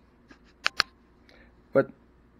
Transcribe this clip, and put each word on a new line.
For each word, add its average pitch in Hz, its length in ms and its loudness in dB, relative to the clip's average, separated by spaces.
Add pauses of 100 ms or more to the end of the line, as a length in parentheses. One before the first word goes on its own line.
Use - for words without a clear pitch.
(1700)
But, 135 160 2 (500)